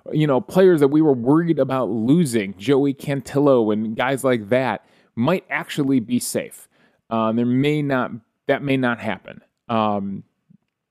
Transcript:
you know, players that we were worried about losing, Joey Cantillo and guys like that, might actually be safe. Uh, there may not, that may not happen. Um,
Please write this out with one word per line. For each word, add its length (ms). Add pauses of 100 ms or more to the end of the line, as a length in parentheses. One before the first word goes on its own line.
(120)
you 140
know, 140
players 400
that 80
we 120
were 120
worried 460
about 300
losing, 680
Joey 380
Cantillo 800
and 240
guys 280
like 240
that, 380 (280)
might 360
actually 500
be 180
safe. 500 (420)
Uh, 220
there 140
may 360
not, 280 (380)
that 140
may 140
not 220
happen. 420 (280)
Um, 560 (680)